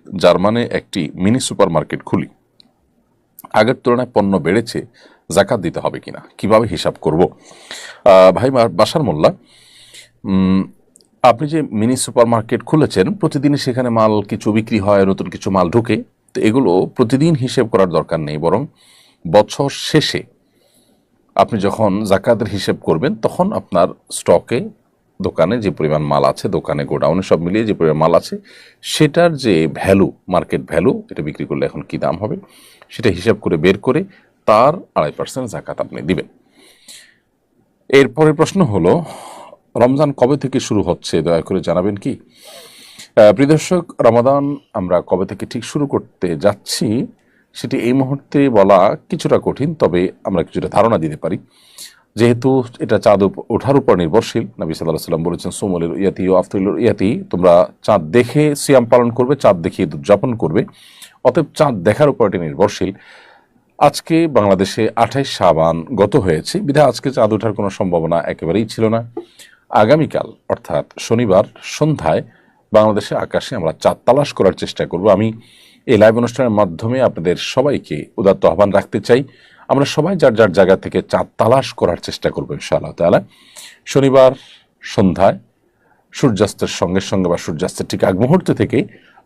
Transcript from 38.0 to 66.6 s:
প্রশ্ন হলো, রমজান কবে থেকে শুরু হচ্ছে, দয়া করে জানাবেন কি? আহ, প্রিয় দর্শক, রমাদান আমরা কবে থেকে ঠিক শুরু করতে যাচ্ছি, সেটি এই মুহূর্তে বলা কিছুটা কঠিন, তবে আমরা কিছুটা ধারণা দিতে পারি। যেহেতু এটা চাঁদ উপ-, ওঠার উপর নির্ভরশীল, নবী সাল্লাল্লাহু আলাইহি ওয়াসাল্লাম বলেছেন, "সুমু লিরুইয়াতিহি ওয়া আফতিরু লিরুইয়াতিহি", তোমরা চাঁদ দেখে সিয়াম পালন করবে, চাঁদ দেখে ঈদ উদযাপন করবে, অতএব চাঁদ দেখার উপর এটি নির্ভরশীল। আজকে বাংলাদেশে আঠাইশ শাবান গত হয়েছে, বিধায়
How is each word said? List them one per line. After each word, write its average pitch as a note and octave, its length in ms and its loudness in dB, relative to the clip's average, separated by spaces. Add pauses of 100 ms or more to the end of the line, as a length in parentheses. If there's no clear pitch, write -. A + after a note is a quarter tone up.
প্রশ্ন E3 280 0
হলো, A2 420 2 (720)
রমজান C3+ 340 2
কবে C3+ 260 0
থেকে C3+ 220 -2
শুরু G#2+ 220 -2
হচ্ছে, E2 400 -2
দয়া E2 200 0
করে F#2 200 -4
জানাবেন F2+ 340 -2
কি? G2+ 240 -8 (960)
আহ, G#2+ 180 8
প্রিয় C#3 160 2
দর্শক, E3+ 520 0
রমাদান C#3 560 2 (160)
আমরা F2+ 340 -2
কবে F#2+ 180 -2
থেকে G2 200 -10
ঠিক A#2 180 -10
শুরু D3 240 -4
করতে F#2+ 480 -4
যাচ্ছি, G#2+ 720 -4 (460)
সেটি B2+ 240 -8
এই A#2 160 0
মুহূর্তে C#3 560 0
বলা G2+ 480 4 (120)
কিছুটা C#3 340 0
কঠিন, C#3 320 -4
তবে F2+ 360 0 (120)
আমরা F2 200 -2
কিছুটা F2 240 -8
ধারণা G#2+ 300 2
দিতে D#2 200 -4
পারি। F2 200 -6 (800)
যেহেতু A#2+ 480 2 (160)
এটা G#2+ 200 0
চাঁদ G2+ 240 4
উপ-, G2 260 -2
ওঠার A#2+ 260 0
উপর B2 220 2
নির্ভরশীল, F2+ 440 0
নবী - 80 -10
সাল্লাল্লাহু D#2+ 340 -8
আলাইহি D#2+ 80 -4
ওয়াসাল্লাম D#2+ 320 -4
বলেছেন, F2 280 -6
"সুমু F#2 280 -4
লিরুইয়াতিহি F2 500 -4
ওয়া F#2 100 4
আফতিরু F#2+ 240 -4
লিরুইয়াতিহি", G2+ 640 -2
তোমরা F2 420 4 (100)
চাঁদ G#2 200 2
দেখে A#2+ 540 0
সিয়াম C3 300 2
পালন A#2+ 260 2
করবে, B2 240 -2
চাঁদ G2+ 220 2
দেখে F2+ 260 -4
ঈদ E2 120 -6
উদযাপন G2+ 400 0
করবে, G#2 300 -2 (580)
অতএব D3 220 2 (100)
চাঁদ C#3+ 200 0
দেখার G#2 340 2
উপর A#2 180 0
এটি F#2+ 100 -2
নির্ভরশীল। F2+ 560 -2 (840)
আজকে D#3+ 500 0
বাংলাদেশে G#2 680 2
আঠাইশ C3+ 420 -2
শাবান E2 460 2 (120)
গত G2 200 2
হয়েছে, F2+ 440 -2
বিধায় C#3 280 2